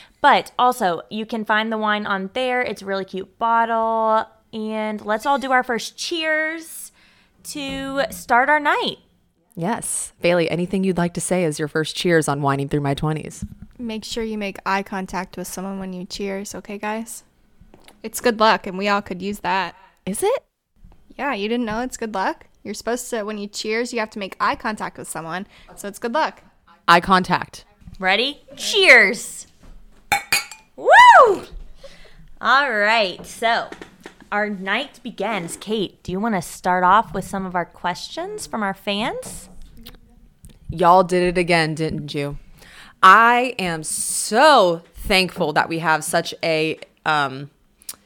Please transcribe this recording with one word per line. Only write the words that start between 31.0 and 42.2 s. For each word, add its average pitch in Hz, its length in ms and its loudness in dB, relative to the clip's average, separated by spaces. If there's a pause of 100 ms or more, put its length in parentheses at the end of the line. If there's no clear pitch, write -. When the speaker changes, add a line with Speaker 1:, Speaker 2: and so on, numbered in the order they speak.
Speaker 1:
All 262 300 4
right, 208 540 0
so 226 440 -2 (640)
our 208 180 -2
night 208 520 -6
begins. 196 560 -6
Kate, 208 460 -6
do - 80 -10
you 185 80 -4
wanna 208 220 -2
start 180 420 -2
off 202 300 4
with 190 120 -6
some 190 200 -8
of 180 100 -8
our 170 100 -2
questions 339 800 -10
from 226 180 -6
our 196 100 -4
fans? 240 760 -8 (1200)
Speaker 2:
Y'all 175 340 6
did 180 200 2
it 180 160 0
again, 165 340 2
didn't 151 400 -6
you? 143 240 -6 (640)